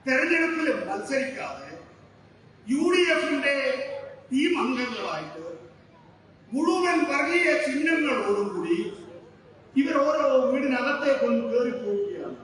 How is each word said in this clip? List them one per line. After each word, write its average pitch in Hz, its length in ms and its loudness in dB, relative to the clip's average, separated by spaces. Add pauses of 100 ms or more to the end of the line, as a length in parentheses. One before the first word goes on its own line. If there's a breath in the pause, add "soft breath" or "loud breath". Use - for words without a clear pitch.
തെരഞ്ഞെടുപ്പിൽ 330 600 2 (220)
മത്സരിക്കാതെ 269 800 -6 (1040)
യു 302 100 2 (100)
ഡി 359 100 6 (120)
എഫിന്റെ 285 400 0 (760)
ടീം 311 300 2
അംഗങ്ങളായിട്ട് 202 800 -4 (1120)
മുഴുവൻ 339 460 2 (100)
വർഗീയ 320 400 2 (160)
ചിഹ്നങ്ങളോടും 269 880 0
കൂടി 165 240 0 (1040)
ഇവർ 302 140 0 (100)
ഓരോ 294 200 2 (240)
വീടിനകത്തേക്കൊന്ന് 262 1040 0
കയറി 240 200 2 (100)
പോവുകയാണ്. 254 640 -4